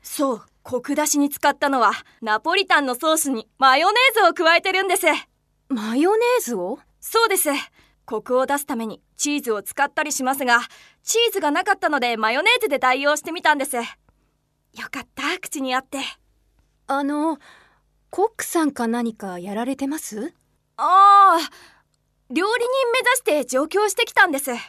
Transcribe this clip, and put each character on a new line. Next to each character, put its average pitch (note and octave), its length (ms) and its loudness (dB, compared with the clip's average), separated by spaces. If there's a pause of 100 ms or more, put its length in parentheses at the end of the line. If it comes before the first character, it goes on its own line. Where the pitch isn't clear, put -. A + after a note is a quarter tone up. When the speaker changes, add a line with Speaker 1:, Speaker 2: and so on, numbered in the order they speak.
Speaker 1:
そ C4+ 320 -4
う、 G3 120 -10 (180)
コ B3 180 -6
ク C#4 140 -6
出 D4+ 100 0
し D4 140 0
に C#4+ 100 2
使 - 180 -2
っ C#4+ 80 2
た D4 140 -2
の C4 100 0
は、 A3 140 4 (280)
ナ A3 180 -2
ポ E4 160 -2
リ G4 100 0
タ E4+ 140 4
ン C#4 80 -2
の B3 80 -4
ソ D#4 180 0
ー D#4+ 40 2
ス C#4+ 120 -2
に A3+ 180 -6 (120)
マ C4 180 6
ヨ F4+ 140 4
ネ A4+ 80 2 (120)
ー - 40 -10
ズ G4+ 120 4
を E4+ 60 4
加 E4 220 2
え E4+ 60 2
て F#4+ 120 -2
る F#4+ 80 0
ん G4 60 -2
で F4 100 0
す。 - 80 -4 (640)
Speaker 2:
マ A3+ 300 -4
ヨ F#4+ 200 2
ネ A#4 80 2 (140)
ー - 20 -2
ズ A#3+ 140 -6
を？ F#3 240 -6 (200)
Speaker 1:
そ A4+ 260 0
う - 40 -4
で F#4+ 80 0
す。 D4+ 120 -2 (560)
コ - 180 -8
ク B3 140 -2
を C4 100 0
出 C#4 100 -2
す C#4+ 80 -8
た C#4 100 -6
め A3+ 120 -6
に - 160 -14 (140)
チ D4 200 -2
ー - 60 -2
ズ A#3 100 -2
を G3+ 80 -4
使 - 200 -6
っ C#4+ 120 2
た D#4+ 80 -2
り D4+ 100 -4
し - 120 -4
ま C4 100 0
す C#4 120 -4
が、 A#3+ 160 4 (420)
チ - 160 0 (100)
ー - 20 -2
ズ - 100 -4
が D4 100 0
な F4 120 0
か G4+ 100 0
っ G4 40 0
た E4+ 120 -2
の C#4+ 100 0
で A#3+ 180 -2
マ A3 140 0
ヨ C4+ 100 0
ネ G#4 160 2
ー - 20 -2
ズ A4 100 -2
で C4+ 100 -2
代 B3+ 240 2
用 D4 140 2
し D4 60 -12
て E4+ 80 -10
み E4+ 120 -8
た D#4 100 6
ん C#4+ 60 0
で C4 60 -2
す。 B3+ 120 -8
よ A#3 60 -6 (1080)
か C4 100 -10
っ A#3 120 -18
た、 D#4+ 260 -6
口 - 220 -10
に B3+ 140 -4
合 C4 40 0
っ C4 60 -8
て。 C4+ 140 -10 (880)
Speaker 2:
あ C#4+ 160 -2
の、 D4 340 -2 (720)
コ F#4 160 0
ッ A#4 100 -4
ク - 80 -10
さ E4 200 -2
ん C#4+ 80 0
か A#3 160 -4
何 A#3 280 -2
か F#3 220 -10
や F#3+ 160 -10
ら A3+ 100 -4
れ C4 120 -4
て C4+ 100 -6
ま D4+ 140 -6
す？ A3 340 -10 (440)
Speaker 1:
あ F#4+ 600 8
あ、 D4 100 -6 (840)
料 G4 260 -2
理 A#4+ 80 -2
人 B4+ 260 -2
目 B4+ 80 0
指 B4 180 0
し - 60 -8
て D4+ 220 0
上 C4+ 220 -2
京 G4+ 220 0
し G4+ 60 -6
て A#4 100 0
き - 80 -18
た G4+ 120 4
ん E4+ 60 -4
で C#4 80 -4
す。 C4+ 120 -8 (180)